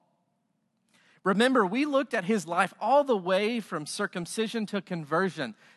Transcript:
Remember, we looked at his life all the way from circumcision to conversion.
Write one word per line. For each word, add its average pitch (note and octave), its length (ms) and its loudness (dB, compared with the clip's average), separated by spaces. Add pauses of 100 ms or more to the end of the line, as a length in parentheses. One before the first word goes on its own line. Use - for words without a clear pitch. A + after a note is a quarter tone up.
(1300)
Remember, A3+ 400 4
we A#3 180 0
looked C#4+ 300 0
at G3 120 -2
his F#3+ 220 0
life F3 320 0
all C4+ 240 4
the B3+ 140 2
way G3+ 420 0
from D#3+ 260 -8
circumcision G#3 840 -6
to G3+ 140 -4
conversion. D#3 720 -2 (200)